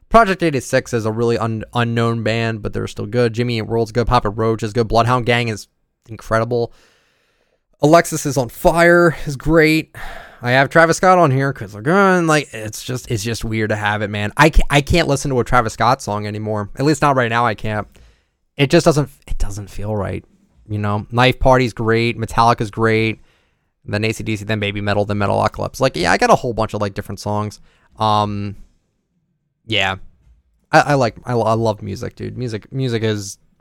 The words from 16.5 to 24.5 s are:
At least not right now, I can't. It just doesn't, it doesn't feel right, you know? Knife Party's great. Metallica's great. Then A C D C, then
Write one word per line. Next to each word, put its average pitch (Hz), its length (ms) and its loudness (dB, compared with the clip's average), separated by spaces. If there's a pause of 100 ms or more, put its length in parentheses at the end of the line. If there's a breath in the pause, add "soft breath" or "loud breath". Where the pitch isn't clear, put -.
At 135 80 -2
least 143 180 0
not 143 120 4
right 123 160 0
now, 120 160 0
I 110 80 0
can't. 107 320 -6 (680)
It 139 120 2
just - 160 4
doesn't, 147 260 2 (160)
it - 120 -2
doesn't 101 300 -4
feel 104 260 -6
right, 95 300 -6 (440)
you 107 100 -6
know? 104 320 -4
Knife 123 280 2
Party's 127 340 4
great. 113 460 0
Metallica's 117 520 0
great. 110 500 0 (640)
Then 104 200 -4
A 113 80 0
C 104 120 -10
D 110 120 -4
C, 101 80 -10
then 107 160 -4